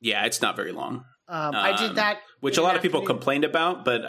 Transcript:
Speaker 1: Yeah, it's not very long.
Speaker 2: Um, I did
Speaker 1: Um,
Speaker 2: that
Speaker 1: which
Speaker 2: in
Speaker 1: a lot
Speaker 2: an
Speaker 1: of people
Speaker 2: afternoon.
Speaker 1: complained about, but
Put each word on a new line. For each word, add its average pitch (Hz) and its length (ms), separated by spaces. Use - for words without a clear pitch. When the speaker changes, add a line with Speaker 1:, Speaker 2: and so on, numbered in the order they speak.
Speaker 1:
Yeah, 104 240
it's 117 160
not 104 160
very 90 160
long. - 320
Speaker 2:
Um, 156 260
I 196 220
did - 140
Speaker 1:
Um, 90 40
Speaker 2:
that 208 240
Speaker 1:
which 139 160
Speaker 2:
in - 20
Speaker 1:
a 160 40
lot 180 80
Speaker 2:
an 180 40
Speaker 1:
of 170 60
people 165 180
Speaker 2:
afternoon. 123 200
Speaker 1:
complained 139 260
about, 165 400
but 120 240